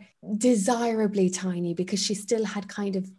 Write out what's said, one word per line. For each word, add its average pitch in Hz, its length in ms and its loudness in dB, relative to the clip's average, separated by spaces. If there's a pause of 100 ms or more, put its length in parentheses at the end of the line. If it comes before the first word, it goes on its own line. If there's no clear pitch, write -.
(380)
desirably 220 960 4
tiny, 175 420 -2
because 185 260 -2
she - 140 -2
still 220 320 -2
had 202 220 -6
kind 196 280 -4
of 185 240 -4